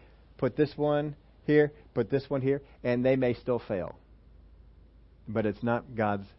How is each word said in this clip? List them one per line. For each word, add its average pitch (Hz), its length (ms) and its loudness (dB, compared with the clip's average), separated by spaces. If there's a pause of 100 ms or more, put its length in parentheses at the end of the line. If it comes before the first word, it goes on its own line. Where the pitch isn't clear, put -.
(360)
"Put 127 200 -2
this 147 200 0
one 147 400 0 (280)
here, 147 280 4 (220)
put 120 140 0
this 135 220 -2
one 139 100 -2
here," 139 220 0 (220)
and 123 200 0
they 131 120 4
may 123 180 2
still 123 240 -2
fail. 92 400 -6 (1300)
But 107 180 -2
it's 104 180 -2
not 120 320 -2
God's 104 320 -2 (120)